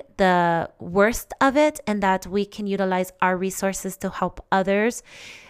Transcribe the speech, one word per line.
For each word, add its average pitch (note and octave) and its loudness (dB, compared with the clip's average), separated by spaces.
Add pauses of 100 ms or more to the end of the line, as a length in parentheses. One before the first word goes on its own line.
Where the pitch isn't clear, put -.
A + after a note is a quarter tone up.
(180)
the F3 4
worst G3 0
of C4 4
it D4+ 2
and G#3 -2
that F#3+ 0
we G3+ -2
can G#3 -10
utilize F#3 -2
our F#3 2
resources F#3+ -4
to F#3+ -6
help - -6
others. G3 0 (480)